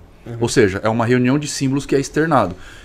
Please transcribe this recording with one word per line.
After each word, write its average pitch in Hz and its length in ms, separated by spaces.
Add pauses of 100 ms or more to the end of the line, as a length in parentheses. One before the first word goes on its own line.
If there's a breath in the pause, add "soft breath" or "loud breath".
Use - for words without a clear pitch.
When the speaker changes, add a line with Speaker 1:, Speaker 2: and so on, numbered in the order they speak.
(240)
Speaker 1:
Uhum. 117 160
Speaker 2:
Ou 117 80
seja, 98 340
é 110 60
uma 113 160
reunião 127 340
de 147 80
símbolos 139 380
que 156 100
é 139 40
externado. 139 560 (300 loud breath)